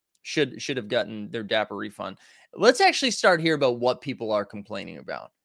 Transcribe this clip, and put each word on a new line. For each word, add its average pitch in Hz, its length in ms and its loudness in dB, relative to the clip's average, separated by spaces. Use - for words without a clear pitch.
should, 135 400 -2
should 135 160 -4
have 107 100 -6
gotten 107 440 -2
their 113 120 -6
Dapper 104 320 0
refund. 98 420 -10
Let's 240 260 4
actually 285 300 2
start 180 300 4
here 160 140 2
about 127 240 2
what 123 220 2
people 117 300 -6
are 104 140 0
complaining 101 520 -12
about. 67 340 -12